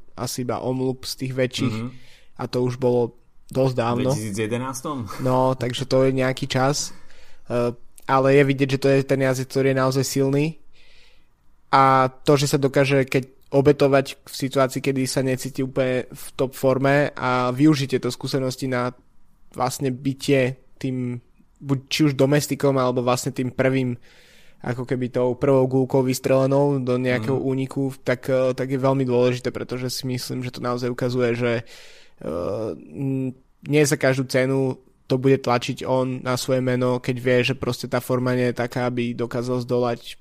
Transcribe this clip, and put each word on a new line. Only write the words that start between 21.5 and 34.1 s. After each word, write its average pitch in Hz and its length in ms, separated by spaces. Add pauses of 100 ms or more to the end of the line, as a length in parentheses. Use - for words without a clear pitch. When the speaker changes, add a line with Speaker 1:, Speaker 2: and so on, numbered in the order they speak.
Speaker 1:
buď 139 280
či - 200
už 147 80
domestikom, 139 600
alebo 127 260
vlastne 123 300
tým 127 200
prvým 131 440 (640)
ako 123 240
keby 127 240
tou 123 240
prvou 135 320
gúľkou 131 360
vystrelenou 135 760
do 123 180
nejakého 123 380
Speaker 2:
Mhm. 127 120
Speaker 1:
úniku, 135 360 (160)
tak, 127 300
e, 131 260
tak 135 160
je 139 80
veľmi 135 260
dôležité, 123 460
pretože 123 400
si - 160
myslím, 127 340
že 123 120
to 123 100
naozaj 123 260
ukazuje, 123 460
že, 120 180 (680)
e, - 120 (480)
n-, 131 560 (300)
nie 147 200
za 147 140
každú 135 280